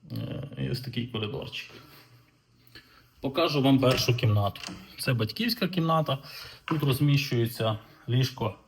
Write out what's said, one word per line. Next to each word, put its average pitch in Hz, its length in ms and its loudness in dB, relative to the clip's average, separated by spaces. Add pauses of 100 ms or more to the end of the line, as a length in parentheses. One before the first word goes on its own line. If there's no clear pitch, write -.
(120)
е, - 360 -8 (100)
і 135 120 -4
ось 127 120 -6
такий 117 260 -6
коридорчик. - 640 -8 (1500)
Покажу 147 400 2
вам 135 180 6
першу 127 380 4
кімнату. 104 440 2 (380)
Це - 140 0
батьківська 185 540 -2
кімната. 160 500 0 (480)
Тут 156 180 0
розміщується 123 960 2 (300)
ліжко 120 460 0 (120)